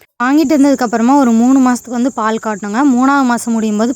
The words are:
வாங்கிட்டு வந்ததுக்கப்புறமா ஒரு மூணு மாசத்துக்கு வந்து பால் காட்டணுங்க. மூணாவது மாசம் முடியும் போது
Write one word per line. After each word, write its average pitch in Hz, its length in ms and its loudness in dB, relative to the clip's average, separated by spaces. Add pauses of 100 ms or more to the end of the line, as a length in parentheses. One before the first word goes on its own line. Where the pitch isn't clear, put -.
(200)
வாங்கிட்டு 277 360 0
வந்ததுக்கப்புறமா 254 600 2
ஒரு 262 140 2
மூணு 240 280 2
மாசத்துக்கு 247 380 -2
வந்து 240 160 -2
பால் 220 260 -2
காட்டணுங்க. 214 480 -6
மூணாவது 269 400 2
மாசம் 233 280 -2
முடியும் 214 260 -2
போது 240 140 -2